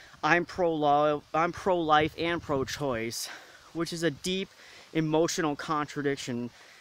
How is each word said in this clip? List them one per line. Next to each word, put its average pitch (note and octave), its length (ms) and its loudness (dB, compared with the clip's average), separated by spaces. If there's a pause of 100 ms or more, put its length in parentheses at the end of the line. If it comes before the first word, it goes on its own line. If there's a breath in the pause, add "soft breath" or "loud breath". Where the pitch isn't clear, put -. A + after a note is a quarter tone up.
(220 loud breath)
"I'm E3 220 4
pro-lo-, D3+ 800 2 (100)
I'm E3 200 0
pro-life D#3+ 680 2
and E3+ 240 -2
pro-choice," C3 840 -4 (440 loud breath)
which E3 200 -4
is E3 100 -8
a E3 80 2
deep F#3 380 -4 (440 loud breath)
emotional D#3 640 0
contradiction C#3 920 -4 (300 loud breath)